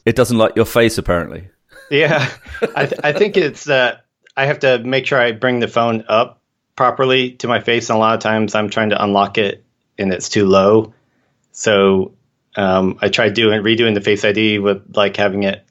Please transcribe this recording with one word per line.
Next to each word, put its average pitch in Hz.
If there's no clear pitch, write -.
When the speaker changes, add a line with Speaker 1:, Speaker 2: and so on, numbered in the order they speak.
Speaker 1:
It 117
doesn't 120
like -
your 110
face, 117
apparently. 87
Speaker 2:
Yeah. 147
<laughs> -
I 143
th-, -
I 147
think 202
it's, 151
uh, 127
I 135
have 143
to 131
make 127
sure 135
I 120
bring 123
the 117
phone 117
up 117
properly 131
to 120
my 113
face, 117
and 110
a -
lot 110
of 110
times 110
I'm 107
trying 110
to 101
unlock 101
it 101
and 98
it's 87
too 104
low. 101
So, 98
um, 95
I 104
tried 104
doing, 107
redoing 113
the 101
Face 107
I 104
D 107
with, 98
like, 101
having 104
it -